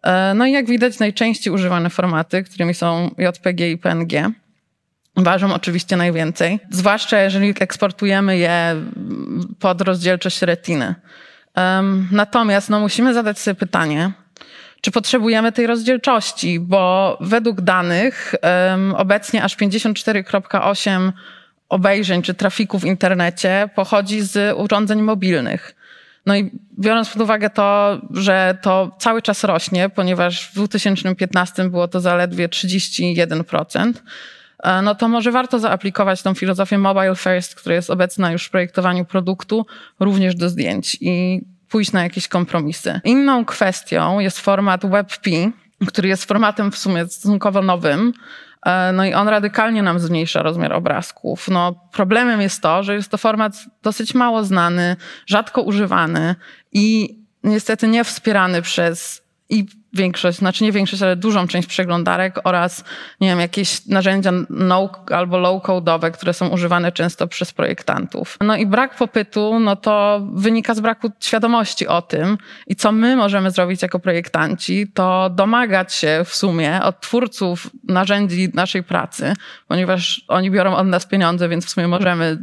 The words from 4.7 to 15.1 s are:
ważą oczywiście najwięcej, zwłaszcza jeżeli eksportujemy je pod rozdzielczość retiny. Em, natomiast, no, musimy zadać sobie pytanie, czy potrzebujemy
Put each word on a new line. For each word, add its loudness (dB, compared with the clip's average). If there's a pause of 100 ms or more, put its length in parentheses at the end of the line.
ważą 4
oczywiście -2
najwięcej, 0 (100)
zwłaszcza 2
jeżeli 2
eksportujemy 0
je 2 (840)
pod 0
rozdzielczość 0
retiny. -2 (600)
Em, 2
natomiast, 2
no, 2
musimy 2
zadać 0
sobie -2
pytanie, 0 (680)
czy -2
potrzebujemy 2